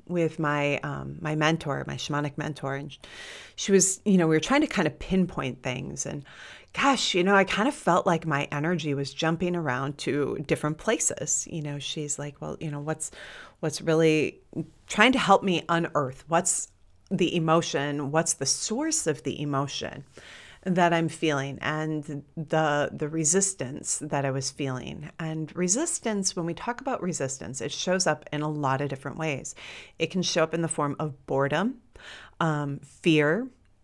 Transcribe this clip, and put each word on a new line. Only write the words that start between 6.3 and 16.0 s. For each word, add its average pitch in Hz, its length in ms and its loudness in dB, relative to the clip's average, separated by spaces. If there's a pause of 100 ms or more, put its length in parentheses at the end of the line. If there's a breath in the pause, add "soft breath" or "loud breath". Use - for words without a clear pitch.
gosh, - 420 2
you 180 80 4
know, 196 120 6
I 196 100 8
kind 202 240 0
of 277 60 0
felt - 320 2
like 170 200 2
my 143 260 0
energy 151 420 -2
was 139 180 -4
jumping 170 440 0
around 143 420 -2
to 139 480 -2
different 156 320 0
places. - 720 -2
You 160 120 -6
know, 143 160 -6
she's 147 400 -6
like, 143 220 -10
"Well, 151 200 -8
you 165 100 -6
know, 147 100 -6
what's, 156 300 -6 (500 loud breath)
what's 151 200 -2
really 156 600 4 (460)
trying 233 260 6
to 254 60 2
help 190 240 6
me 185 260 2
unearth? 147 600 0